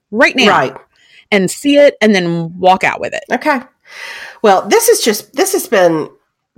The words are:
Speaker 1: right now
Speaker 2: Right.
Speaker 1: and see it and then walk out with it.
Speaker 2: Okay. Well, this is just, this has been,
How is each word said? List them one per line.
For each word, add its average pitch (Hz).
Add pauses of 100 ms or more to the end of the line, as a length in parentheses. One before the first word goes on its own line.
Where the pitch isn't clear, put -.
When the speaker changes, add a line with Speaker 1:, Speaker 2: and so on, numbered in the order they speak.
(120)
Speaker 1:
right 285
now -
Speaker 2:
Right. 151 (560)
Speaker 1:
and 190
see 285
it 285
and 220
then 170
walk 185
out -
with -
it. -
Speaker 2:
Okay. 285 (840)
Well, 190
this 440
is 440
just, -
this 370
has 381
been, 170 (500)